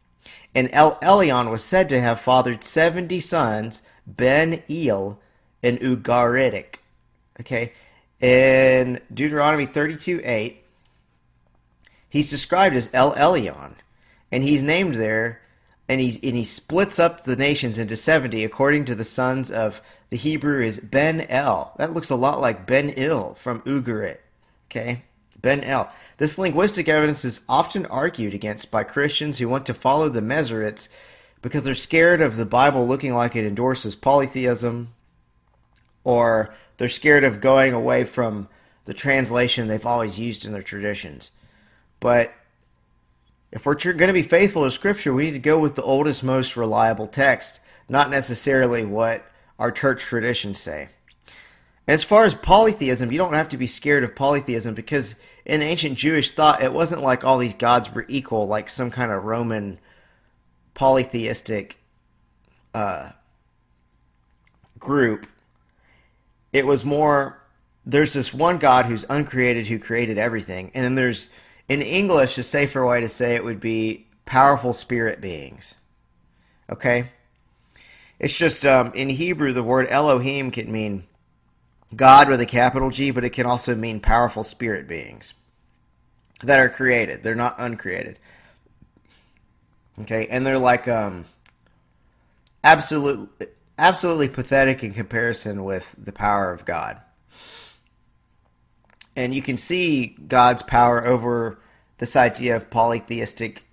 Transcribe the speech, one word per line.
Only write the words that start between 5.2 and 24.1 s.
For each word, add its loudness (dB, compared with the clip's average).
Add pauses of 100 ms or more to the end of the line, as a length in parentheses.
and 0
Ugaritic. 0 (640)
Okay, -6 (440)
in 4 (140)
Deuteronomy 0
thirty-two -4
eight, -4 (1400)
he's -2
described 2
as -2
El 4
Elyon, 0 (580)
and -2
he's 2
named 0
there, -2 (480)
and 0
he's, -2
and -4
he -2
splits -2
up 0
the -4
nations -2
into -6
seventy 0
according 0
to -4
the -8
sons -4
of, -6 (280)
the -8
Hebrew -2
is -4
Ben 0
El. -2
That -4
looks -6
a 0
lot 0
like -4
Ben 0
Il -4
from -10
Ugarit. -6 (500)